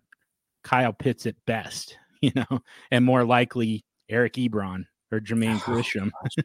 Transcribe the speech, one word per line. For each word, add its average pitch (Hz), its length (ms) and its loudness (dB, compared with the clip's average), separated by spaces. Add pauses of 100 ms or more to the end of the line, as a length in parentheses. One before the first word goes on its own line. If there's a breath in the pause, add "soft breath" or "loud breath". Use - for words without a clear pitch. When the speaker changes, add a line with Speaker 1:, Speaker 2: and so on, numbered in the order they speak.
(640)
Speaker 1:
Kyle 127 300 2
Pitts - 320 -2
at 113 100 -2 (100)
best, - 520 -6 (120)
<laughs> - 120 -10
you 135 140 4
know, 127 260 -2 (300 soft breath)
and 123 120 4
more 127 220 4
likely 117 600 0 (240)
Eric 113 240 0
Ebron 101 520 -4 (260)
or 110 80 -2
Jermaine 110 480 0
Speaker 2:
Oh, 120 40 -4
Speaker 1:
Grisham. 113 400 -2
Speaker 2:
gosh. - 340 -8